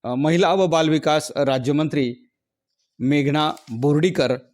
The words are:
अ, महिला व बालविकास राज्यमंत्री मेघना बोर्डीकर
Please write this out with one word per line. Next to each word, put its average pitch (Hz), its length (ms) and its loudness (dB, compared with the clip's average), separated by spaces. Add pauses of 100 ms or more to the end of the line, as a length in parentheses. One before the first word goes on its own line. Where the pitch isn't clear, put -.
अ, 123 100 -6
महिला 165 380 2
व 190 140 2
बालविकास 156 680 0
राज्यमंत्री 139 760 0 (840)
मेघना 143 540 0 (180)
बोर्डीकर 143 680 0 (180)